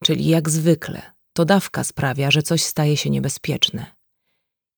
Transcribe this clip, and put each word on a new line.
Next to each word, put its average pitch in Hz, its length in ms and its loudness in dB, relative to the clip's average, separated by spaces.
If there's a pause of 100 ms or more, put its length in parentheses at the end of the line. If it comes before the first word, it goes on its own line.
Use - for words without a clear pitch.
Czyli 143 220 2
jak 160 240 2
zwykle, 160 520 0 (300)
to 170 120 0
dawka 170 400 0
sprawia, 139 460 -2
że 147 120 4
coś 165 200 0
staje 151 340 0
się 143 140 -2
niebezpieczne. - 760 -4 (920)